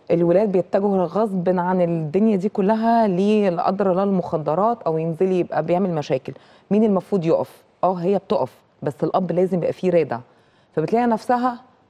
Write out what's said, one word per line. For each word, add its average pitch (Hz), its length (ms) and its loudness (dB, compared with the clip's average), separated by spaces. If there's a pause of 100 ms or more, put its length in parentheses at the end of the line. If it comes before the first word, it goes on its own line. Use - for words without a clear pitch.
(120)
الولاد 175 400 2
بيتجهوا 196 520 0
غصب 185 560 -2
عن 180 220 0
الدنيا 170 540 0
دي 190 140 -2
كلها 220 580 2
ليه؟ 202 420 2
لا 170 180 -2
قدر 196 240 0
الله 180 120 0
المخدرات، 180 800 -2
او 160 140 -2
ينزلي 165 420 0
يبقى 156 240 -2
بيعمل 175 260 0
مشاكل. 143 440 -4 (380)
مين 214 120 4
المفروض 190 420 0
يقف؟ - 380 -2 (200)
اه 185 100 2
هي 180 240 0
بتقف، 180 340 -2 (320)
بس 143 100 -4 (100)
الاب 151 280 0
لازم 180 260 0
يبقى - 160 -2
فيه - 180 -4
رادع، 143 280 0 (560)
فبتلاقي 208 320 0
نفسها 240 520 -2 (300)